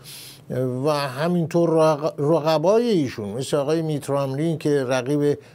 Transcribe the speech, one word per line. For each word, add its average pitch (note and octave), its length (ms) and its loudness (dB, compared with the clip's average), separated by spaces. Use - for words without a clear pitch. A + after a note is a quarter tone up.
و D#3 40 2
همینطور D#3+ 800 0
رق-، D#3 500 2
رقبای D#3+ 720 2
ایشون B2 400 -2
مثل C3 280 -4
آقای D3+ 240 0
میت D3+ 280 -4
راملین C#3 480 -2
که D3 260 0
رقیب C3+ 540 0